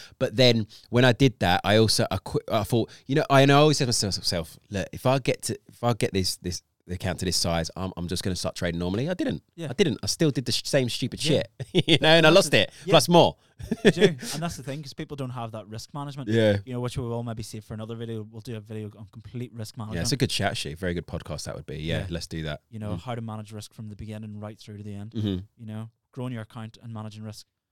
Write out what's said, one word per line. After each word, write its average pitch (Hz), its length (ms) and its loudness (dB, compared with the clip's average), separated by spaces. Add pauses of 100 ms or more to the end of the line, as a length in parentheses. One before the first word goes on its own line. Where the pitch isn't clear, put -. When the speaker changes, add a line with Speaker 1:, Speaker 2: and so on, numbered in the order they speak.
(180)
Speaker 1:
But 113 180 -2
then 117 300 6 (240)
when 120 140 4
I 127 80 6
did 127 280 4
that, 90 240 2
I 101 120 4
also, 110 340 4
I 95 80 -2
qu-, - 220 -6 (100)
I 107 140 0
thought, 113 260 0 (160)
you 135 80 -2
know, 156 160 2
I, 139 100 8
and 139 100 8
I 143 60 8
always 147 220 6
said 123 120 0
to 110 160 0
myself, 87 520 -4 (120)
"Look, 98 220 -4
if - 140 -4
I 131 120 2
get - 240 -4
to, - 160 -6 (100)
if - 140 -20
I 120 120 2
get - 180 -2
this, 92 240 -2
this, - 260 -8 (240)
the 90 80 -8
account 90 260 -4
to 92 40 -4
this 90 120 0
size, 82 400 0
I'm, 92 200 -6
I'm 87 120 -6
just 90 140 -4
gonna 92 140 -4
start - 180 -6
trading 85 260 -4
normally." 98 280 -2
I 180 60 -4
didn't. 262 280 -4 (140)
Speaker 2:
Yeah. 165 140 -10
Speaker 1:
I - 20 -8
didn't. 156 300 2
I - 40 -6
still 156 240 2
did 131 140 -4
the - 80 -4
sh-, - 120 -2
same 131 260 0
stupid 120 340 -6
Speaker 2:
Yeah. 143 200 2 (280)
Speaker 1:
shit, 180 120 2
<laughs> - 40 -8
you 160 140 8
know, 151 60 6
and 160 180 8
I 156 40 10
Speaker 2:
That's 170 40 10
Speaker 1:
lost 156 200 6
Speaker 2:
it. 107 140 4
Speaker 1:
it, - 60 -18 (100)
Speaker 2:
Yeah. 180 80 0
Speaker 1:
plus 151 160 8
more. 165 280 8 (260)
<laughs> - 220 -4
Speaker 2:
You 208 80 8
do. 175 100 2
And 160 400 2
that's 170 140 -6
the 135 80 -12
thing, 139 180 -8
'cause 139 100 -14
people 151 240 -10
don't 131 140 -6
have 117 220 -8
that 107 160 -12
risk 113 260 -14
management. 143 340 -10
Speaker 1:
Yeah. 107 280 6 (100)
Speaker 2:
You 127 60 -8
know, 123 80 -4
which 123 180 -4
we 127 60 -6
will 117 180 -6
maybe 113 220 -8
save 107 200 -14
for 120 100 -12
another 110 200 -10
video. 113 340 -8
We'll 113 120 -18
do 113 160 -10
a 107 40 -10
video 107 380 -12
on 107 140 -18
complete 120 420 -12
risk 113 240 -12
management. 107 200 -8
Speaker 1:
Yeah, 92 40 -2
it's 117 80 -2
a 143 60 0
good 123 140 0
chat, 98 200 0
actually. - 240 -6
Very 87 200 -4
good 85 120 -6
podcast 78 380 -10
that - 100 -10
would - 120 -14
be. 71 100 -12
Yeah, 80 240 -4
Speaker 2:
Yeah. 95 100 -8
Speaker 1:
let's 82 160 -8
do 82 160 -8
that. 76 280 -8
Speaker 2:
You 110 100 -12
know, 107 140 -6
Speaker 1:
Mm. 101 80 -8
Speaker 2:
how 123 120 -8
to 117 60 -10
manage 110 320 -12
risk 107 200 -14
from 110 160 -14
the 104 60 -14
beginning 107 460 -12
right 107 180 -14
through 104 200 -16
to 104 40 -12
the 104 140 -10
end. 104 160 -12
Speaker 1:
Mm-hmm. 101 320 -2 (160)
Speaker 2:
You 117 60 -16
know, 110 240 -12 (200)
growing 127 220 -10
your 113 100 -10
account 110 400 -16
and 117 100 -14
managing 107 300 -12
risk. 107 240 -14 (260)